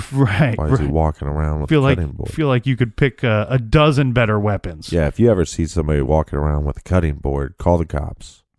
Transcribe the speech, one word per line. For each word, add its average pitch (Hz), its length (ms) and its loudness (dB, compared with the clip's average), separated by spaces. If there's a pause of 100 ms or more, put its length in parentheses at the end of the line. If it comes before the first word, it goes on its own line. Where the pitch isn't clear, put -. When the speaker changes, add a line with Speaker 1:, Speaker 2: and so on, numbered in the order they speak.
Speaker 1:
<laughs> - 100 -18
Right, 131 440 2
Speaker 2:
Why 76 120 -2
is 76 100 2
he 73 80 -2
Speaker 1:
right. 69 80 -2
Speaker 2:
walking 78 340 0
around 76 340 -2
with 71 80 -6
Speaker 1:
Feel 156 100 4
Speaker 2:
a 135 40 4
Speaker 1:
like, 135 140 2
Speaker 2:
cutting 76 140 -4
board? - 200 -10
Speaker 1:
feel 151 160 -2
like 127 180 0
you 131 100 0
could 113 200 -2
pick - 260 0
a, 107 280 2
a 131 80 2
dozen 135 540 2
better 110 260 2
weapons. 95 540 -4
Speaker 2:
Yeah, 82 160 2
if 67 100 -4
you 117 120 6
ever 92 140 2
see - 220 -4
somebody 76 340 0
walking 76 380 0
around 73 260 -2
with 71 140 -6
a - 40 -14
cutting 82 340 0
board, 69 420 -6
call 87 200 2
the 82 80 -2
cops. - 580 -10 (140)